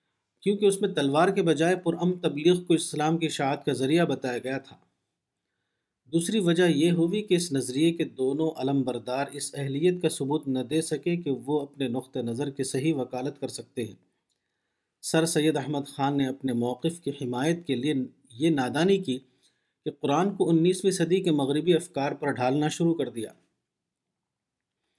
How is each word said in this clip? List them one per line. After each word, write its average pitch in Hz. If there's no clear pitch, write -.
کیونکہ 208
اس 196
میں 196
تلوار 156
کے 196
بجائے 165
پرامن 175
تبلیغ 160
کو 170
اسلام 156
کی 165
اشاعت 139
کا 143
ذریعہ 143
بتایا 131
گیا 131
تھا۔ -
دوسری 175
وجہ 175
یہ 165
ہوئی 170
کہ 185
اس 175
نظریے 135
کے 170
دونوں 135
علم 135
بردار 123
اس -
اہلیت 151
کا 156
ثبوت 147
نہ 131
دے 135
سکے 165
کہ 160
وہ 131
اپنے 139
نقطہ 127
نظر 117
کی 139
صحیح 143
وکالت 131
کر 123
سکتے 117
ہیں۔ 107
سر 160
سید 151
احمد 143
خان 139
نے 135
اپنے 131
موقف 123
کی 139
حمایت 139
کے 190
لیے 147
یہ 135
نادانی 147
کی 131
کہ 151
قرآن 170
کو 175
انیسویں 180
صدی 175
کے 180
مغربی 151
افکار 147
پر 143
ڈھالنا 135
شروع 165
کر 123
دیا۔ 113